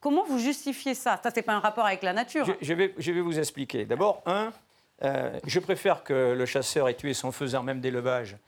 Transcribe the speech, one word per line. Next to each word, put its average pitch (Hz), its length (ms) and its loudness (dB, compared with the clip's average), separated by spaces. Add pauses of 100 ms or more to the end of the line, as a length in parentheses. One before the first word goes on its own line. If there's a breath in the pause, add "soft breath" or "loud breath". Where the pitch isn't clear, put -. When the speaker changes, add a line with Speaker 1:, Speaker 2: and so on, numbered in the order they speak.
Speaker 1:
Comment 294 240 4
vous 277 140 0
justifiez 269 560 -2
ça ? 233 280 0
Ça, 240 120 0
c'est 233 80 0
pas 220 100 0
un 208 80 2
rapport 214 240 2
avec 190 180 0
la 185 120 2
nature. 240 320 0
Speaker 2:
Je, 190 60 2 (100)
je 151 100 0
vais, 190 240 2
je 165 160 -2
vais 175 80 0
vous 170 180 0
expliquer. 139 460 -2
D'abord, 180 400 2
un, 208 280 0 (500 soft breath)
euh, 135 460 0
je 123 100 2
préfère 185 460 0
que 131 340 4
le 127 80 0
chasseur 135 420 0
ait 120 60 2
tué 143 180 -4
son 127 200 -4
faisan, 127 320 -2
même 131 160 -4
d'élevage. 123 560 -2 (120)